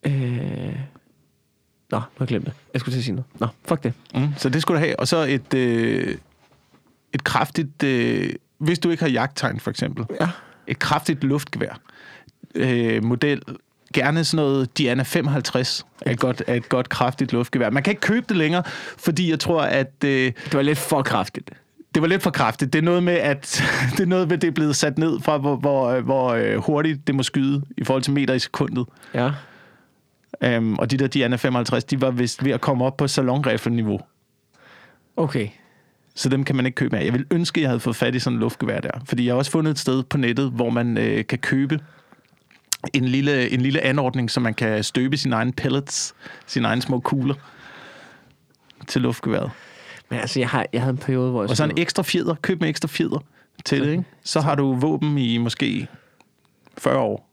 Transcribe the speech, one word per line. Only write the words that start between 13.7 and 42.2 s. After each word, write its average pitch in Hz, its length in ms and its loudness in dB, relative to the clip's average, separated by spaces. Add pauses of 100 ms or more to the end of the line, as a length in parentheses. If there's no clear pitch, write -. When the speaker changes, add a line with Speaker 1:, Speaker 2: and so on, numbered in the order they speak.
Speaker 2:
Gerne 147 300 2
sådan 156 220 0
noget 135 320 0
Diana 131 240 2
femoghalvtreds 143 840 0 (140)
er - 100 -2
et 123 80 -2
godt, 123 280 0
er 120 80 0
et 120 140 -2
godt 127 200 0
kraftigt 127 440 0
luftgevær. 120 380 0
Man 135 120 2
kan 196 80 2
ikke 208 100 -2
købe 233 280 0
det 208 80 0
længere, 165 260 2 (360)
fordi 170 320 0
jeg 156 100 2
tror, 165 220 0
at, 135 300 0 (120)
øh, 131 280 2 (120)
Speaker 1:
Det - 100 -4
var 139 80 4
lidt 147 160 2
for 143 240 0
kraftigt. - 480 -4 (440)
Speaker 2:
Det 156 80 4
var 165 60 2
lidt 185 140 2
for 180 80 2
kraftigt. 135 420 0
Det 156 60 4
er 156 40 4
noget 175 200 4
med, 175 120 4
at, 143 560 0
<laughs> 127 260 0
det - 40 0
er 185 60 4
noget 185 220 4
med, 170 100 2
det 170 100 2
er 160 40 0
blevet 151 240 2
sat 147 220 2
ned 160 220 2
fra, 151 180 2
hvor, 139 180 0
hvor, 135 340 2
øh, 127 140 0
hvor, 127 260 2
øh, 110 260 2
hurtigt 151 500 0
det 139 80 2
må 135 80 2
skyde 139 400 0 (140)
i - 80 -4
forhold 131 180 2
til 143 100 -2
meter 135 220 2
i 127 40 2
sekundet. 123 480 -2 (280)
Speaker 1:
Ja. 123 160 0 (1120)
Speaker 2:
Øhm, 113 340 2
og - 120 0
de 139 60 0
der 139 100 2
Diana 127 300 0
femoghalvtreds, 123 480 0
de 139 160 -2
var 131 100 2
vist 123 340 -2
ved 135 80 2
at 120 80 -2
komme 127 240 0
op 135 120 -2
på 143 120 0
salonriffelniveau. 120 920 0 (1160)
Speaker 1:
Okay. 139 320 -2 (640)
Speaker 2:
Så - 140 -2
dem 135 160 2
kan 135 120 0
man 127 100 2
ikke 127 100 -2
købe 123 200 0
af. 87 80 -2
Jeg 110 80 0
ville 127 180 0
ønske, 170 300 0
jeg 143 80 0
havde 120 120 0
fået 117 160 -2
fat 123 180 0
i 127 40 0
sådan 120 180 -2
et 113 40 0
luftgevær 110 400 -2
der. - 100 -6 (140)
Fordi 120 220 0
jeg 120 60 2
har 123 60 2
også 139 120 0
fundet 156 200 2
et 143 80 -2
sted 131 240 0
på 143 160 -4
nettet, 127 320 0
hvor 120 200 0
man, 120 280 2
øh, 110 280 0
kan - 120 -2
købe 139 420 0 (1120)